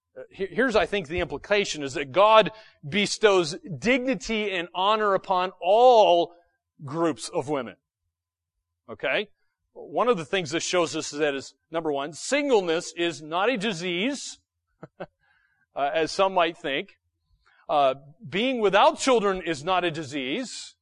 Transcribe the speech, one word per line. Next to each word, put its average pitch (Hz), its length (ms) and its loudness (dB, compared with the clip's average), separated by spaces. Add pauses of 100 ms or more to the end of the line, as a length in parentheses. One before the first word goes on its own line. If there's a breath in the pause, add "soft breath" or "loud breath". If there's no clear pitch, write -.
(180)
uh, - 120 -14
he-, 190 180 -8
here's, 202 280 0
I 185 100 2
think, 196 220 -4
the 170 120 -6
implication 156 640 -2
is 135 100 -8
that 143 180 -8
God 208 400 6 (360 loud breath)
bestows 190 680 2 (220)
dignity 220 720 -2
and 175 220 -6
honor 208 400 0
upon 185 380 -2 (100)
all 196 720 6 (500 soft breath)
groups 151 460 -4
of 151 180 -6
women. 127 280 -6 (1120)
Okay? 143 400 -6 (440)
One 180 360 -2
of 240 80 2
the 160 80 -6
things 180 260 -4
this 160 120 -2
shows 165 320 0
us 151 180 -8
is 147 60 -8
that 147 140 0
is, 135 200 -10 (180)
number 156 220 -4
one, 139 180 -6
singleness 196 840 0
is 170 240 -4
not 170 280 -2
a 262 80 0
disease, 185 840 -6 (280)
<laughs> - 320 -20
uh, 185 60 -14 (720)
as 151 360 -2
some 190 220 0
might 170 240 0
think. 151 400 -6 (720 soft breath)
Uh, 139 240 2 (340)
being 233 320 -2
without 214 400 4
children 202 420 2
is 160 220 -6
not 180 220 0
a 175 60 0
disease. 151 920 -8